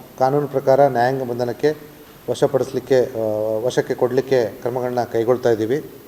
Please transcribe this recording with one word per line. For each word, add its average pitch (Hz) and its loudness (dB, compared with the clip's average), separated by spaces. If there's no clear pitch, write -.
ಕಾನೂನು 139 2
ಪ್ರಕಾರ 135 4
ನ್ಯಾಯಾಂಗ 127 0
ಬಂಧನಕ್ಕೆ 120 -2
ವಶಪಡಿಸ್ಲಿಕ್ಕೆ, 127 0
ಆ, 113 -4
ವಶಕ್ಕೆ 135 -2
ಕೊಡಲಿಕ್ಕೆ 127 0
ಕ್ರಮಗಳನ್ನ 123 -4
ಕೈಗೊಳ್ತಾ 117 0
ಇದ್ದೀವಿ. 113 -2